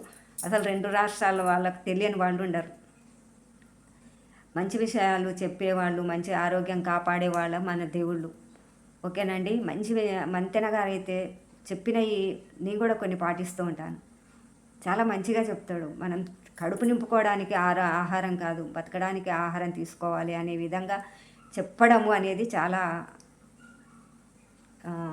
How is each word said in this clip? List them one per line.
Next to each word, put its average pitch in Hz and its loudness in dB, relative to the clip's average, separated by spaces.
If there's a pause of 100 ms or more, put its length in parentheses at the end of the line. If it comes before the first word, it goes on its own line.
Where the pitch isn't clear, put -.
(440)
అసలు 196 2
రెండు 196 0
రాష్ట్రాల 202 2
వాళ్ళకు 180 2
తెలియని 196 0
వాళ్ళు 180 2
ఉండరు. 170 -2 (1900)
మంచి 190 -2
విషయాలు 196 2 (120)
చెప్పేవాళ్ళు, 180 0
మంచి 175 -2
ఆరోగ్యం 180 2
కాపాడేవాళ్ళ 175 2
మన 175 -2
దేవుళ్ళు. 170 -2 (760)
ఓకేనండి, 185 -2 (160)
మంచి 202 -2
వే-, 202 0 (100)
మంతెన 190 0
గారైతే 190 -2 (480)
చెప్పినవి 214 0 (440)
నేను 202 -2
కూడా 226 4
కొన్ని 185 -2
పాటిస్తూ 180 -2
ఉంటాను. 160 -6 (840)
చాలా 202 2
మంచిగా 220 2
చెప్తాడు. 175 -4 (100)
మనం 180 -4 (400)
కడుపు 170 -2
నింపుకోవడానికి 214 2
ఆర-, 180 4 (160)
ఆహారం 185 0
కాదు, 170 -4 (140)
బతకడానికి 185 -4
ఆహారం 175 -2
తీసుకోవాలి 170 -4
అనే 170 -4
విధంగా 185 -4 (560)
చెప్పడము 220 6
అనేది 190 2 (100)
చాలా, 180 2 (2000)
ఆ, 170 -8 (200)